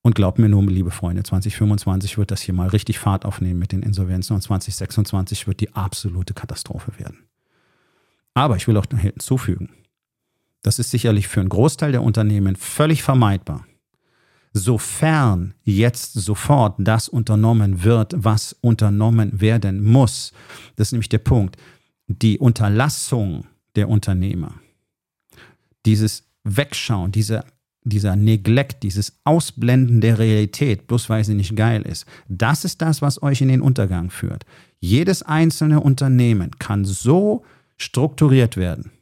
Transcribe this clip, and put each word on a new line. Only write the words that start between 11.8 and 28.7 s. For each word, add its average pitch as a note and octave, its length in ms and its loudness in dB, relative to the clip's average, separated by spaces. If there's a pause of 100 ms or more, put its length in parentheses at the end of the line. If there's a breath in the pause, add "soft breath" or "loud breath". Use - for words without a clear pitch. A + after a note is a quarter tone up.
der B2 120 0
Unternehmen G#2 520 2
völlig D3+ 480 0
vermeidbar. G2+ 640 0 (920)
Sofern A2 1000 0 (100)
jetzt A2 480 0
sofort G#2+ 680 0
das G#2+ 300 0
unternommen G#2+ 760 2
wird, A2 340 2
was G#2+ 440 0
unternommen A2 800 2
werden G2+ 420 0
muss. A#2 500 2 (440 loud breath)
Das G#2+ 120 0
ist - 40 -6
nämlich A#2 160 -4
der G#2+ 100 0
Punkt. G#2 380 0 (500 soft breath)
Die G#2+ 320 0
Unterlassung A2 1080 0 (280)
der G#2 140 0
Unternehmer, F#2+ 680 -2 (1300 soft breath)
dieses G#2+ 380 0 (220)
Wegschauen, G2+ 680 -4
dieser, G#2+ 340 -4 (380)
dieser G#2 320 -2
Neglect, A2 720 2